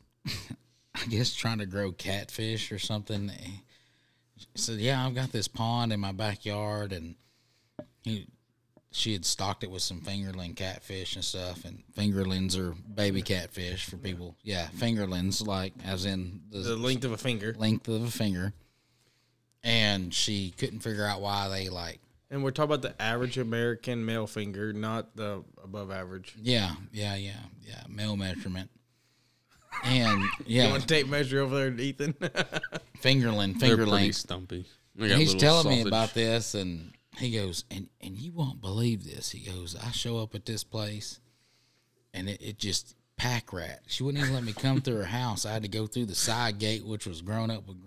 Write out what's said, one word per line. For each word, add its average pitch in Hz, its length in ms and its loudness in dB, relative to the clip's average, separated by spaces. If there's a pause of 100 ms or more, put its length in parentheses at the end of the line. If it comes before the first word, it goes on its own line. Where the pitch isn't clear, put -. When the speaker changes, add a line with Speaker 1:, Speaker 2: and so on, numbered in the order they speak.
(100)
Speaker 1:
<laughs> - 160 -18 (680)
I - 140 -4
guess, 113 260 2
trying 117 240 0
to 101 80 -4
grow 95 260 -2
catfish 107 800 -4
or 104 60 -6
something. 104 500 -4
He - 1300 -16
said, 113 240 -2
"Yeah, 127 260 2
I've 131 100 0
got 127 180 -2
this 104 160 -2
pond 117 440 2
in 101 80 0
my 95 120 -2
backyard," 104 800 -2
and 82 240 -8 (880)
he, 107 240 -4 (640)
she - 200 0
had 92 140 -2
stocked - 380 0
it 92 60 -8
with 92 120 -6
some 90 180 -4
fingerling 95 560 -6
catfish 92 600 -6
and 90 80 -6
stuff, 90 400 -6
and - 180 -14 (140)
fingerlings 95 600 2
are 90 160 -2 (220)
baby 101 280 2
catfish 92 640 -4
for - 120 -10
people. 87 460 -8
Yeah, 90 340 -2
fingerlings, 98 680 2
like, 95 280 -2 (100)
as 95 220 -2
in 95 340 -4 (100)
the 104 100 -8
Speaker 2:
The 113 160 0
length 123 280 0
of 123 80 -2
a 107 60 -4
finger. 113 400 -2
Speaker 1:
length 110 300 2
of 113 140 0
a 117 80 -2
finger. 98 440 0 (1120)
And 104 500 4
she 98 420 0
couldn't 110 240 -4
figure 104 240 -2
out 101 160 0
why 101 280 0
they, 95 200 -2
like, 85 300 -8 (320)
Speaker 2:
And 139 140 -2
we're 135 80 2
talking 151 200 2
about 139 100 2
the - 200 -4
average 123 360 0
American 117 680 0
male 113 220 -2
finger, 104 440 -4
not 110 440 -4
the 104 260 -6 (200)
above 98 280 -8
average. 92 500 -10
Speaker 1:
Yeah, 107 340 2 (180)
yeah, 104 240 -2
yeah, 98 160 -6 (280)
yeah. 107 280 -14
Male 104 280 -2
measurement. 92 540 -4 (1120)
And, 117 360 6
Speaker 2:
<laughs> - 260 -2
You 120 160 6
Speaker 1:
yeah. 113 80 8
Speaker 2:
want 131 140 2
a - 20 -2
tape 151 220 4
measure 139 320 2
over 135 160 2 (140)
there, 120 100 -4
Ethan? 139 320 -2
<laughs> - 880 -4
Speaker 1:
Fingerling, 113 560 6
Speaker 3:
They're 117 180 10
pretty 110 140 6
Speaker 1:
fingerling. 98 240 6
Speaker 3:
stumpy. 90 520 -6 (280)
They 101 80 -4
Speaker 1:
And 107 80 4
Speaker 3:
got 98 80 10
Speaker 1:
he's 110 160 8
Speaker 3:
little 95 60 2
Speaker 1:
telling 156 280 8
me 127 100 8
Speaker 3:
sausage. 113 100 2
Speaker 1:
about 110 260 2
this, 113 400 2
and 87 380 -4 (240)
he 127 160 -2
goes, 98 380 -2
"And, 95 180 -8 (120)
and 98 160 -10
you 147 160 -8
won't 143 280 -2
believe 107 440 2
this." - 260 -8
He - 180 -10
goes, 87 280 -8
"I 117 140 -6
show 117 280 -2
up 110 160 -4
at 101 120 -8
this 110 180 -4
place, 107 560 -6 (920)
and 92 140 -4
it, 101 140 -6
it 107 160 -8
just - 360 -2 (220)
pack 120 360 0
rat. 82 340 -6
She - 180 -4
wouldn't 143 180 0
even 131 120 2
let 127 100 0
me 110 80 -4
come 135 280 2
through 131 160 0
her 101 80 0
house. 113 420 -2
I 107 60 -4
had 110 100 -2
to 104 60 -4
go 107 200 -2
through 120 180 -2
the 95 80 -4
side 113 460 2
gate, 107 240 0
which 107 220 -6
was 85 160 -8
grown 110 280 0
up 101 180 -6
with 92 180 -12